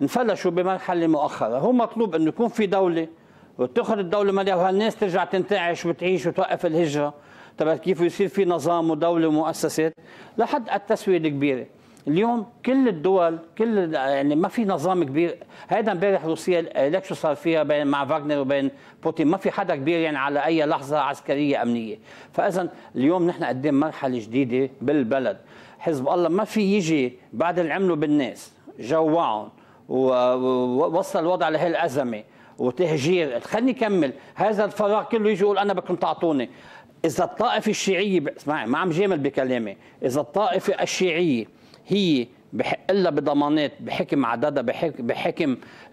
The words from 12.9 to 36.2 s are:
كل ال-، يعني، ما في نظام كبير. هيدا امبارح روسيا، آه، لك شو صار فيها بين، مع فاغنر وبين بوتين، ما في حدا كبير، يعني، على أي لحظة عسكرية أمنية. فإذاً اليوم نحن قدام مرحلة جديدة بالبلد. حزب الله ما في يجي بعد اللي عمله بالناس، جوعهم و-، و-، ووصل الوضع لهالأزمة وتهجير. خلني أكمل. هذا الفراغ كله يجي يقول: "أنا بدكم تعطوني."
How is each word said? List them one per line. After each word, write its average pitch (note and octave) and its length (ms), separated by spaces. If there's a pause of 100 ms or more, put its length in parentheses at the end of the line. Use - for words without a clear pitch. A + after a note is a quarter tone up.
كل A3+ 200
ال-، E3+ 160
يعني، C#3 420
ما F3 120
في A3+ 180
نظام F3+ 380
كبير. D3 340 (320)
هيدا G#3+ 220
امبارح F#3 340
روسيا، E3 480
آه، C#3 160
لك F#3+ 160
شو E3+ 100
صار D3 200
فيها D#3+ 280
بين، D3 240
مع C#3+ 180
فاغنر D3 340
وبين C#3 320 (320)
بوتين، D#3+ 240
ما F3 100
في F#3 140
حدا F3+ 240
كبير، D3+ 240
يعني، D#3 180
على C#3+ 280
أي D#3+ 200
لحظة D3 340
عسكرية C#3 600
أمنية. A#2 360 (360)
فإذاً F3+ 360 (260)
اليوم E3 320
نحن E3+ 160
قدام C3+ 360
مرحلة C#3 400
جديدة B2 500 (120)
بالبلد. B2+ 560 (420)
حزب C#3+ 300
الله E3+ 200
ما F#3 140
في G#3+ 180
يجي D#3+ 580 (140)
بعد E3 260
اللي D#3+ 140
عمله F3+ 220
بالناس، D3 560 (280)
جوعهم D3 720 (400)
و-، C3 60
و-، B2+ 920
ووصل F3+ 340
الوضع E3+ 300
لهالأزمة D3 720 (360)
وتهجير. D3 800
خلني A#3+ 320
أكمل. F#3+ 420 (220)
هذا G#3 300
الفراغ G#3 380
كله G#3+ 260
يجي F#3+ 120
يقول: G#3 160
"أنا G3 160
بدكم F3+ 220
تعطوني." D#3+ 540 (560)